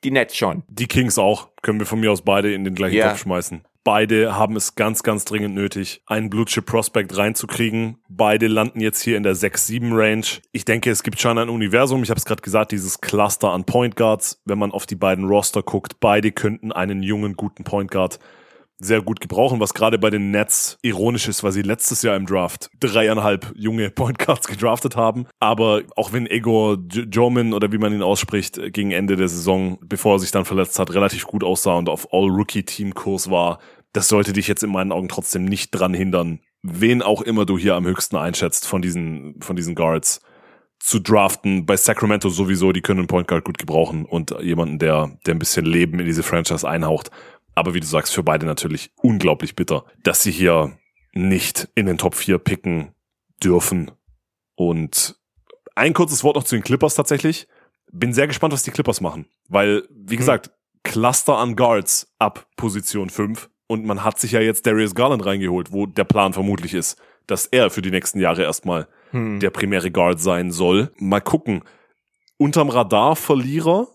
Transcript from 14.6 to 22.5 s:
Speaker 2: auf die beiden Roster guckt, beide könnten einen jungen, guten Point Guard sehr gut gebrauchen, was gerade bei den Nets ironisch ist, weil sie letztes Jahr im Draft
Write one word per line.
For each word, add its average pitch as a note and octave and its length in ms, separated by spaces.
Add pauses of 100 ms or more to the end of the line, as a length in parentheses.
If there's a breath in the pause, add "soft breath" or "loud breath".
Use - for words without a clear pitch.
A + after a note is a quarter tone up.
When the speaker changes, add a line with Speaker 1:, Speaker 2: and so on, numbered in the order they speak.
Speaker 2:
auf G2 140
die G2 100
beiden F#2+ 300
Roster G2+ 380
guckt, - 360
beide G#2+ 320
könnten G#2+ 400
einen F#2+ 320
jungen, G#2 320
guten G2 300
Point G2 260
Guard F#2 280 (600 soft breath)
sehr G#2 220
gut G#2+ 200
gebrauchen, A2 400
was G#2 120
gerade A2 240
bei G#2 120
den G2+ 220
Nets - 500
ironisch A2+ 480
ist, G2+ 120
weil G2 120
sie G2+ 80
letztes A2 400
Jahr G#2 160
im F#2+ 80
Draft F2+ 440 (120)